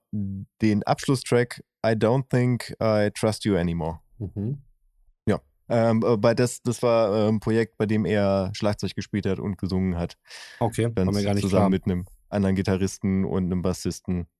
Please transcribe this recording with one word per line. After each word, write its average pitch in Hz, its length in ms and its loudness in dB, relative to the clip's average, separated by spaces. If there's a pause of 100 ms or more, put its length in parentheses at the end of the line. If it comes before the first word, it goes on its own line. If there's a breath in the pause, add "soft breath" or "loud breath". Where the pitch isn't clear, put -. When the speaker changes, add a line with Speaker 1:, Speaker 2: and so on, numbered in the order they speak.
(120)
Speaker 1:
den 101 720 -2
Abschlusstrack 123 800 0 (240)
I 110 60 2
Don't 113 380 2
Think 123 520 0
I 107 320 2
Trust - 320 -2
You 101 100 2
Anymore. 85 440 -2 (200)
Speaker 2:
Mhm. 107 420 -8 (640)
Speaker 1:
Ja, 104 120 0 (300)
ähm, 113 360 2
äh, 113 120 4
bei 117 160 4
das, 120 280 0
das - 220 -2
war, 113 320 4
äh, 107 140 2
ein 110 100 2
Projekt, 113 380 0
bei 110 80 0
dem 107 200 0
er 98 480 2
Schlagzeug 104 420 -4
gespielt 98 300 -4
hat 95 140 -2
und 95 180 -6
gesungen 92 400 -2
hat. 85 200 -6 (420 loud breath)
Speaker 2:
Okay, 117 340 0
Speaker 1:
Dann 95 140 0
Speaker 2:
war 98 60 0
mir 101 100 0
gar 101 120 0
nicht 101 80 0
Speaker 1:
zusammen 95 180 2
Speaker 2:
klar. 92 80 4
Speaker 1:
mit 95 160 0
einem 90 200 -2 (240)
anderen 98 260 0
Gitarristen 95 720 0
und 92 200 -2
einem 90 160 -2
Bassisten, 90 680 -4 (120)